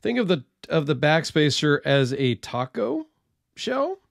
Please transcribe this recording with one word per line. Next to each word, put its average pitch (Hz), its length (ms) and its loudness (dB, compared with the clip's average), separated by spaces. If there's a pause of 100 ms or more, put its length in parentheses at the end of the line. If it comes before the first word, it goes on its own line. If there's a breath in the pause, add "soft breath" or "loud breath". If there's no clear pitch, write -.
think 240 160 0
of 214 100 0
the, 160 160 0 (240)
of 156 180 0
the 147 100 0
backspacer 151 880 2
as 139 300 2
a 127 220 0
taco 226 680 -4 (500)
shell. 277 420 -4 (120)